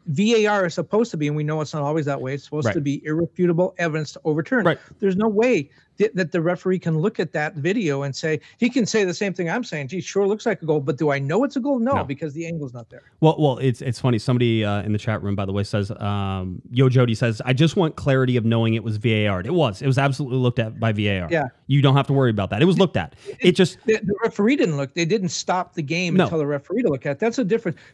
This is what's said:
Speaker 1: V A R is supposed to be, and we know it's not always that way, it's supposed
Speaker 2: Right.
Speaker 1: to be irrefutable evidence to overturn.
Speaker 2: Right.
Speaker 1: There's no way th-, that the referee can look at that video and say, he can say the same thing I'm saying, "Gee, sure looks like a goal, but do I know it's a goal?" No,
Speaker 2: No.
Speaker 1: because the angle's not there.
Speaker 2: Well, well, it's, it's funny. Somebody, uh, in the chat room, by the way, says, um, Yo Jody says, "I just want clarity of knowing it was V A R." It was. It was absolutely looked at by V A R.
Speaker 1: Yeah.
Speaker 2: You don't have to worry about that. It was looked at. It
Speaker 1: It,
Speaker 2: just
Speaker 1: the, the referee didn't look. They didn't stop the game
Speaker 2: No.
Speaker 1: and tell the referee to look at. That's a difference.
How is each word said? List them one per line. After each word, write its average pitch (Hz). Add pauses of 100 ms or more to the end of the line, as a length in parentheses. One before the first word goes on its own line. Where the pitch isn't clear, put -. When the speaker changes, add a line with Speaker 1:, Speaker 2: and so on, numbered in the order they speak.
Speaker 1:
V 208
A 208
R 202
is 160
supposed 208
to -
be, 147
and 147
we 151
know 156
it's 151
not 151
always 147
that 139
way, 131
it's 139
supposed 147
Speaker 2:
Right. 104
Speaker 1:
to 165
be 139
irrefutable 165
evidence 156
to -
overturn. 165
Speaker 2:
Right. 160 (220)
Speaker 1:
There's 190
no 214
way 214 (300)
th-, 208
that 185
the 180
referee 180
can 160
look 208
at 180
that 151
video 151
and 139
say, 156 (200)
he 240
can 240
say 220
the 180
same 196
thing 170
I'm 233
saying, 143
"Gee, 180
sure -
looks 214
like 208
a -
goal, 151
but 139
do 151
I 139
know 151
it's 285
a 269
goal?" 262
No, 262
Speaker 2:
No. 180
Speaker 1:
because 139
the 165
angle's 147
not 120
there. - (160)
Speaker 2:
Well, 156
well, 143
it's, 131
it's 131
funny. 120
Somebody, 120
uh, 101
in 107
the 104
chat 101
room, 101
by 98
the 95
way, 101
says, 104
um, 98
Yo 131
Jody 120
says, 113
"I 127
just 147
want 160
clarity 131
of 110
knowing 113
it 113
was 107
V 107
A -
R." 95
It 123
was. 135
It 139
was 131
absolutely 135
looked 123
at 113
by 113
V 104
A 95
R. 87
Speaker 1:
Yeah. 143 (180)
Speaker 2:
You 139
don't 139
have 139
to 143
worry 135
about 104
that. 104
It 170
was 185
looked 190
at. 82 (100)
It -
Speaker 1:
It, 180
Speaker 2:
just -
Speaker 1:
the, 220
the 208
referee 226
didn't 208
look. 139
They 170
didn't 185
stop -
the 170
game 170
Speaker 2:
No. 185
Speaker 1:
and 117
tell 165
the 147
referee 147
to 226
look 143
at. 143
That's 226
a 254
difference. 196 (180)